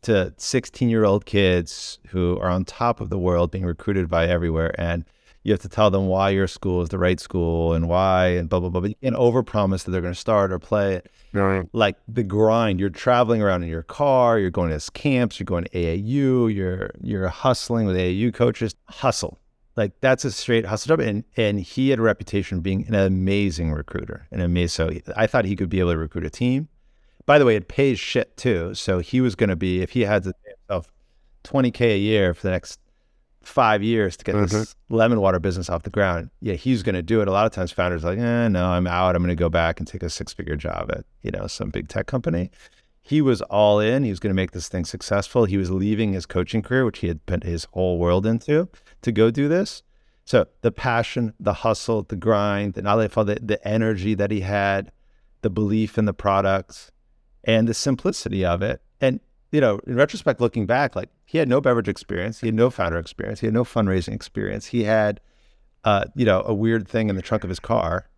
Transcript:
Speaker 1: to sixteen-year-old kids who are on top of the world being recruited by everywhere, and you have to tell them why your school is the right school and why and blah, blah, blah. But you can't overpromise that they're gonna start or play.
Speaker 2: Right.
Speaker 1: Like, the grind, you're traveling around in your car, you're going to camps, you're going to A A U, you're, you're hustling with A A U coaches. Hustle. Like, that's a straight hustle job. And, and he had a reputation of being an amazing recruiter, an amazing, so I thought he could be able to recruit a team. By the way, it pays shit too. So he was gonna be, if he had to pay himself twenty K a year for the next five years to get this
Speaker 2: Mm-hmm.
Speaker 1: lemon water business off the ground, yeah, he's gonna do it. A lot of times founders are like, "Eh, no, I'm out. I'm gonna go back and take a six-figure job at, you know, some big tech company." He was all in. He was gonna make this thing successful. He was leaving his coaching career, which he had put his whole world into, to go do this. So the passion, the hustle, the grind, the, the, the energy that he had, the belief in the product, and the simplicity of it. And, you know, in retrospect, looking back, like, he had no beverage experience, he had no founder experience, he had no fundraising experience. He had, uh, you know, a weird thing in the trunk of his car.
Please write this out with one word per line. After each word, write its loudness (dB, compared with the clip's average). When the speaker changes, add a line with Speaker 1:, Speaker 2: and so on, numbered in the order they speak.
Speaker 1:
to 2
sixteen-year-old 0
kids 0
who 0
are -2
on 0
top -2
of -6
the -4
world 2
being -6
recruited -2
by 2
everywhere, 0
and -2
you 0
have 2
to -14
tell 4
them 0
why 2
your 0
school -4
is -4
the -6
right 2
school 0
and 0
why 2
and 0
blah, 0
blah, -2
blah. -2
But -4
you -10
can't -2
overpromise 0
that -6
they're -2
gonna -6
start 0
or -4
play. -2
Speaker 2:
Right. 0
Speaker 1:
Like, 0
the -4
grind, 2
you're 0
traveling 2
around 2
in -6
your -6
car, 2
you're 2
going 0
to -10
camps, 0
you're -6
going -2
to -10
A 0
A 0
U, 2
you're, -4
you're -2
hustling 0
with 0
A 0
A 0
U 0
coaches. -2
Hustle. -4
Like, -2
that's 2
a -4
straight 0
hustle -4
job. -2
And, -2
and 0
he -2
had 2
a 0
reputation 0
of -4
being -2
an -2
amazing 2
recruiter, -8
an -4
amazing, 2
so -12
I 2
thought 0
he -2
could -2
be 0
able 2
to 0
recruit -6
a -4
team. -2
By 6
the 6
way, 6
it -4
pays 2
shit -4
too. -2
So -2
he -2
was 2
gonna 0
be, -2
if -4
he -2
had 2
to -6
pay -18
himself -6
twenty 0
K 2
a 2
year 2
for -12
the 0
next -6
five 2
years 2
to -20
get -2
this 2
Speaker 2:
Mm-hmm. -4
Speaker 1:
lemon 4
water 4
business -4
off -4
the -10
ground, 0
yeah, -4
he's 0
gonna -2
do 2
it. 2
A 0
lot 4
of 0
times -4
founders -2
are 0
like, -4
"Eh, 0
no, 2
I'm 2
out. 2
I'm 2
gonna 0
go 0
back 0
and -6
take -10
a -4
six-figure -8
job -6
at, -8
you -4
know, -4
some -8
big -6
tech -4
company." -2
He 0
was 2
all 4
in. 2
He 0
was -6
gonna 0
make 0
this -8
thing -4
successful. 0
He 0
was 0
leaving 0
his -6
coaching -2
career, 0
which -4
he -2
had -6
put -2
his -6
whole 0
world 2
into, 0
to -2
go 4
do 0
this. -2
So 4
the 0
passion, -2
the -2
hustle, -2
the -10
grind, 0
the, -8
the, 0
the -4
energy 0
that 0
he -2
had, -2
the 0
belief 0
in 2
the 0
product, 0
and 4
the -2
simplicity -2
of 0
it. -4
And, 0
you 4
know, 4
in -6
retrospect, 0
looking 0
back, 0
like, -8
he -2
had 2
no 2
beverage 2
experience, -6
he -4
had 0
no 4
founder -4
experience, -8
he -4
had 0
no 2
fundraising 0
experience. -8
He -2
had, 0
uh, 2
you 2
know, 4
a -2
weird 0
thing 0
in 0
the -4
trunk -4
of -6
his -6
car. -2